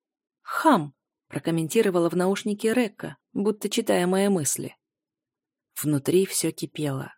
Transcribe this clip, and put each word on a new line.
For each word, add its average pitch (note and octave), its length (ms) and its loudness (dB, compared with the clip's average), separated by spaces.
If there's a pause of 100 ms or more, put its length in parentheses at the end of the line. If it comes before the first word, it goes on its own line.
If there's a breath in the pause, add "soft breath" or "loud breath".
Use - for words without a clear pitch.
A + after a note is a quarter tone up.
(420)
«Хам!» F3+ 520 2 (380)
прокомментировала E3+ 800 2
в E3+ 40 -4
наушнике G3+ 600 0
Рекка, A3+ 420 -2 (160)
будто G#3 380 -2
читая G3+ 360 0
мои F#3+ 220 2
мысли. - 480 -2 (1040)
Внутри D3+ 460 2
все - 260 -2
кипело, C#3+ 640 -8